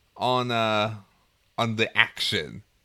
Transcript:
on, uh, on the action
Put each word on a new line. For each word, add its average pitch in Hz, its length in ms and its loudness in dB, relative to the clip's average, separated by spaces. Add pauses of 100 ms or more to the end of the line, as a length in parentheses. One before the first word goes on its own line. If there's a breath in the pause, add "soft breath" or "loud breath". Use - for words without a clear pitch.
(160)
on, 123 360 0
uh, 110 420 2 (640)
on 117 160 0
the 107 240 0
action 85 640 -2 (220)